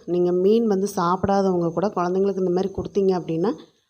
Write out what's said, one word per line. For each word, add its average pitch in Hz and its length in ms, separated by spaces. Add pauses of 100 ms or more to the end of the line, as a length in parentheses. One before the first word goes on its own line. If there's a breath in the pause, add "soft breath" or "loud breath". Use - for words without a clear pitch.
நீங்க 180 260
மீன் 208 360
வந்து 196 280
சாப்பிடாதவங்க 185 800
கூட 170 140
குழந்தைங்களுக்கு 190 580
இந்த 180 60
மாதிரி 190 220
கொடுத்தீங்க 190 420
அப்படின்னா 165 380 (360 loud breath)